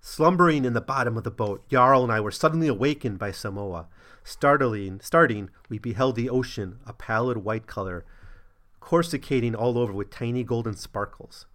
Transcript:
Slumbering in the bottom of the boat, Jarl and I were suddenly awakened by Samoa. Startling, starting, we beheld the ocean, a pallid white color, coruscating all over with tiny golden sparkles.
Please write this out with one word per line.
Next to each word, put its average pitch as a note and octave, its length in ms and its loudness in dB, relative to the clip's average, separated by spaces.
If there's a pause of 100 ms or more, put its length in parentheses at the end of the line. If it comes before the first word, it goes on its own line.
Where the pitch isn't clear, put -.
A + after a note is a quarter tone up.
Slumbering E3 640 4
in B2 80 0
the A#2 80 0
bottom B2 360 -2
of A2+ 60 -4
the A#2 80 -6
boat, G#2 380 -4
Jarl C3 340 6
and A#2+ 80 0
I A2 100 2
were G#2 120 -4
suddenly D#3+ 340 2
awakened B2+ 540 0
by G2+ 100 -4
Samoa. G2 560 -8 (380)
Startling, A2 760 0
starting, A2+ 500 2 (180)
we G#2+ 100 -8
beheld A#2+ 380 0
the A#2+ 140 -2
ocean, A2 540 -4
a G#2 80 -16
pallid A#2 460 -2
white G#2+ 300 -6
color, F#2 360 -8 (760)
coruscating C3+ 760 0
all A#2+ 220 0
over A2+ 140 0
with G2 180 -6
tiny A#2+ 320 -4
golden A#2 320 -4
sparkles. - 800 -10